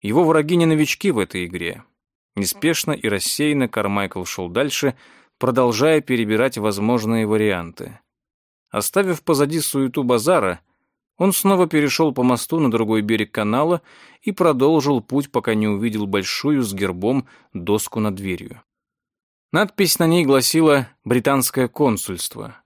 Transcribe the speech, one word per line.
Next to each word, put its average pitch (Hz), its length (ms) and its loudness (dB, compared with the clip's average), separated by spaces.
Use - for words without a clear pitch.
Его 120 220 2
враги 160 320 2
не 170 100 4
новички 156 460 0
в 117 80 0
этой 90 280 -4
игре. 87 360 -8
Неспешно 147 560 -2
и 113 160 -4
рассеянно 139 580 0
Кармайкл 101 560 -4
шел 90 240 -8
дальше, 131 480 -2
продолжая 127 600 2
перебирать 117 580 0
возможные 110 720 0
варианты. 104 720 -2
Оставив 175 480 -2
позади 147 380 0
суету 135 440 -2
базара, 120 560 0
он 190 140 2
снова 185 360 2
перешел 151 440 2
по 127 120 -2
мосту 127 360 0
на 135 120 2
другой 110 300 2
берег 107 300 -2
канала 131 520 0
и 208 80 -2
продолжил 147 680 2
путь, 139 320 -2
пока 113 220 0
не 107 140 2
увидел 104 400 -2
большую 120 560 -2
с 98 100 -6
гербом 98 540 -2
доску 101 460 -4
над 107 160 -2
дверью. 95 480 -10
Надпись 185 480 0
на 165 80 4
ней 170 180 4
гласила 139 600 4
«Британское 127 640 0
консульство». 110 1000 -4